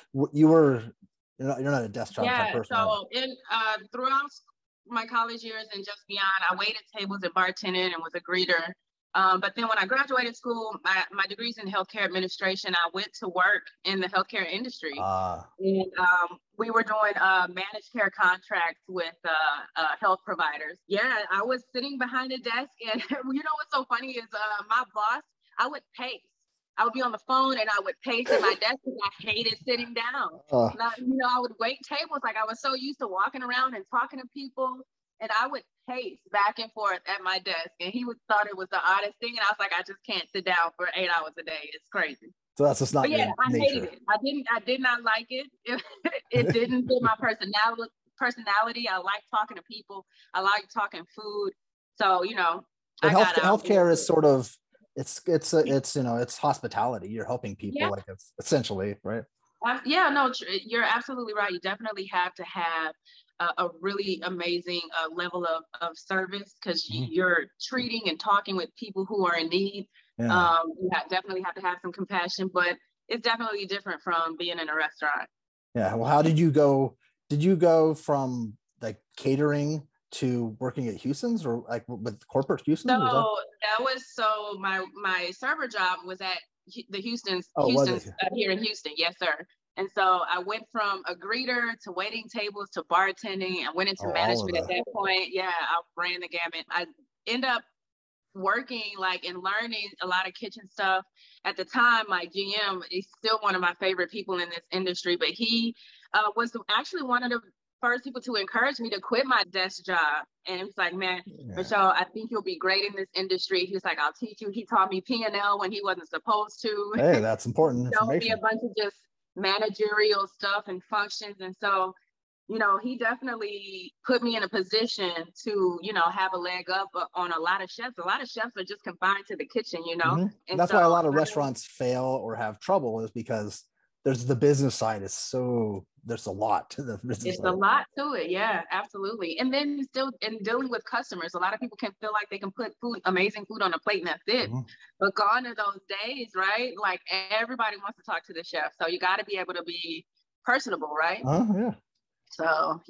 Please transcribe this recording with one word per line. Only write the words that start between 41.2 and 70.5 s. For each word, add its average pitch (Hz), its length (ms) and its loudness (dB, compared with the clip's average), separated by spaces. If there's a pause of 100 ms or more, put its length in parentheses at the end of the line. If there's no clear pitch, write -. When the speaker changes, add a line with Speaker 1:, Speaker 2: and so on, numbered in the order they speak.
Speaker 2:
a 165 60 -12
day. 147 300 -10
It's - 160 -20
crazy." 156 440 -4 (240)
Speaker 1:
So 139 60 4
that's 139 160 4
just 135 140 0
not 139 100 4
Speaker 2:
But 302 80 2
yeah, 302 140 4
Speaker 1:
your - 140 -2
Speaker 2:
I 254 120 2
Speaker 1:
nature. 285 140 4
Speaker 2:
hated 262 280 0
it. - 60 -20 (100)
I 214 140 4
didn't, 269 280 -4
I 226 100 2
did 254 200 -2
not 240 220 0
like 226 260 0
it. 262 180 -6 (180)
<laughs> 247 180 -4 (220)
It, - 260 -4
it 233 200 4
didn't 247 360 2
fit 247 140 2
my 226 180 4
personal-, 220 680 0 (300)
personality. 233 720 0
I 185 80 0
like 196 320 -2
talking 214 280 -2
to 165 60 -14
people. 208 420 -16 (280)
I 185 80 0
like 202 320 2
talking 202 320 -4 (100)
food. 208 360 -6 (480)
So, 190 240 4
you 220 120 -4
know, 180 280 2 (380)
Speaker 1:
But 156 100 8
Speaker 2:
I - 0 -
Speaker 1:
health-, 190 220 8
Speaker 2:
got - 20 -2
out. 190 260 6
Speaker 1:
healthcare 180 300 6
is 160 140 4
sort 160 200 6
of, 135 300 6 (400)
it's, - 320 -6
it's, 165 260 2
a, 160 60 6
it's, 135 360 2
you 139 80 0
know, 120 140 0
it's 120 200 -2
hospitality. 117 720 -2
You're 110 160 -8
helping 113 300 -6
people, 226 220 -6
Speaker 2:
Yeah. 302 120 0
Speaker 1:
like, - 180 -4
it's - 320 -18
essentially, 104 640 0
right? 113 200 -6 (420)
Speaker 2:
Uh, 262 200 -2
yeah, 320 240 4
no, 277 220 2
tr-, - 120 -10 (220)
you're 233 180 0
absolutely 240 500 -2
right. 202 180 0
You 175 80 -4
definitely 202 480 -6
have 180 280 -2
to 180 80 -12
have 165 500 -4 (460)
a, 175 100 2 (100)
a 175 100 0 (100)
really 202 440 -2
amazing, 175 580 -2 (180)
uh, 160 140 -2
level 175 320 -4
of, 165 180 -2 (180)
of 165 160 -4
service 190 640 -4
'cause 175 300 -4
y- 113 80 -4
Speaker 1:
Mm-hmm. 131 100 -2
Speaker 2:
you're 180 360 2 (160)
treating 233 480 -4
and 160 100 -2
talking 202 380 2
with 165 180 -4
people 196 300 -6
who 196 200 0
are 170 120 2
in 165 120 0
need. 196 380 0 (300)
Speaker 1:
Yeah. 117 120 -2
Speaker 2:
Um, 165 500 4